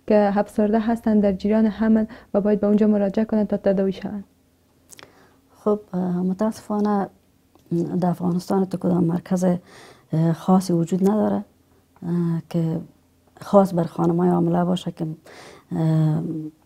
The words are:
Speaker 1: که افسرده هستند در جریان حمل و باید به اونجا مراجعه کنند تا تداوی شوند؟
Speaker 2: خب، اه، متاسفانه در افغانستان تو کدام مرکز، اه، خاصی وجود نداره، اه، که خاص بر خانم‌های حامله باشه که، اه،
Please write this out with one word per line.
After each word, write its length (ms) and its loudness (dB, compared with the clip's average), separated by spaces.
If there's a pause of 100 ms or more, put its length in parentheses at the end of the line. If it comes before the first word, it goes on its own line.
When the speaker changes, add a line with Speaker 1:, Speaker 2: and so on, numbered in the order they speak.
Speaker 1:
که 280 4
افسرده 440 0
هستند 440 2
در 80 4
جریان 340 2
حمل 400 2 (280)
و 80 2
باید 180 2
به 80 0
اونجا 200 4
مراجعه 380 0
کنند 220 0
تا 100 -2
تداوی 340 0
شوند؟ 320 -8 (1400)
Speaker 2:
خب، 160 0 (140)
اه، 280 -2
متاسفانه 840 -2 (920)
در 80 0
افغانستان 560 -2
تو 120 -8
کدام 260 0
مرکز، 400 -2
اه، 880 -2
خاصی 400 2
وجود 360 0
نداره، 260 0
اه، 1120 -6
که 300 -2 (640)
خاص 320 2
بر 100 0
خانم‌های 460 0
حامله 340 0
باشه 280 -4
که، 140 -8 (680)
اه، 500 0 (440)